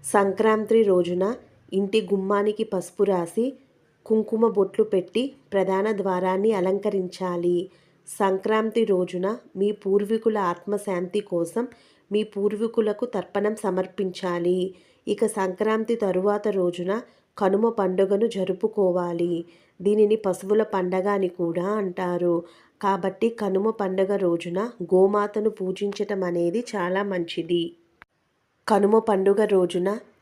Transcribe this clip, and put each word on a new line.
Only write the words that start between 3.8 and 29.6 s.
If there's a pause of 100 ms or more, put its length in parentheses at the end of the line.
కుంకుమ
బొట్లు
పెట్టి (240)
ప్రధాన
ద్వారాన్ని
అలంకరించాలి. (500)
సంక్రాంతి
రోజున (280)
మీ
పూర్వీకుల
ఆత్మశాంతి
కోసం (460)
మీ
పూర్వీకులకు
తర్పణం
సమర్పించాలి. (480)
ఇక
సంక్రాంతి
తరువాత
రోజున (440)
కనుమ
పండుగను
జరుపుకోవాలి. (460)
దీనిని
పశువుల
పండగ
అని
కూడా
అంటారు. (480)
కాబట్టి
కనుమ
పండగ
రోజున (240)
గోమాతను
పూజించటం
అనేది
చాలా
మంచిది. (1040)
కనుమ
పండుగ
రోజున (320)